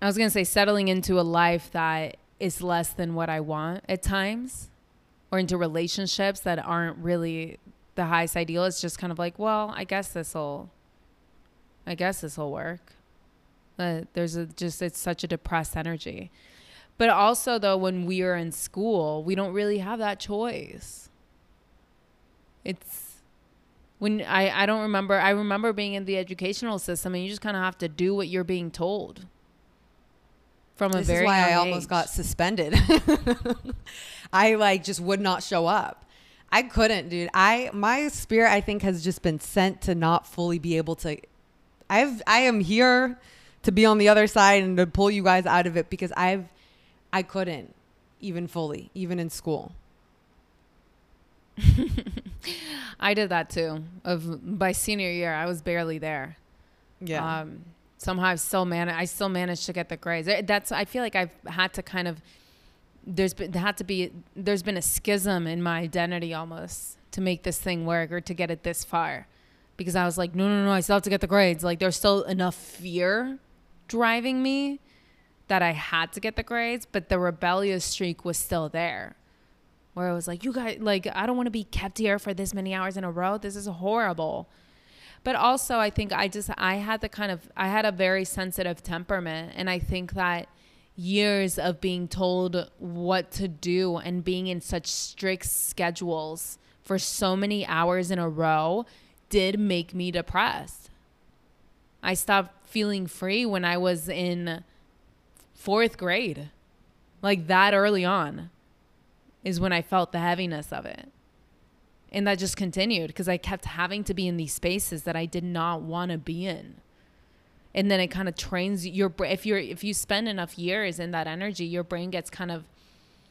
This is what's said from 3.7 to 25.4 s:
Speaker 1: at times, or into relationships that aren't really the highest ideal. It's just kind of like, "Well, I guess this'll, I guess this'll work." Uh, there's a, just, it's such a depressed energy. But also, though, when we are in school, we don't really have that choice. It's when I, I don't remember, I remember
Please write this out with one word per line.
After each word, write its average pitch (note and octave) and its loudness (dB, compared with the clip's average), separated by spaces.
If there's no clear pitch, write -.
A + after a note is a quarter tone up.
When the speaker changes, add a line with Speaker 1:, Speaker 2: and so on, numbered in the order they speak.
Speaker 1:
at F#3 -2
times, G#3 -4
or F#3+ 2
into F3+ 2
relationships F3 0
that E3+ 0
aren't E3+ -2
really E3 -2
the F3+ 0
highest E3 2
ideal. E3+ 0
It's F#3 -2
just E3+ -6
kind F3+ -4
of E3 -6
like, F3 -4
"Well, G#3+ 0
I - -8
guess G3 -4
this'll, D#3 -8
I F3 -4
guess F3+ -2
this'll D3+ -6
work." E3 -10
Uh, E3+ -2
there's E3+ -2
a, E3+ -4
just, D#3+ -6
it's E3+ -4
such - -4
a F3 -4
depressed D#3+ -2
energy. E3 -6
But A#3 6
also, A3+ 4
though, G3+ 4
when F#3 0
we F3+ 0
are F3+ 2
in E3 -4
school, E3 -2
we F3+ 0
don't F#3+ 0
really G#3 0
have G3+ -4
that G3+ -2
choice. - -8
It's - -10
when G#3+ 0
I, F#3+ 2
I - 4
don't G#3+ 2
remember, G3 2
I F#3+ 6
remember G#3 0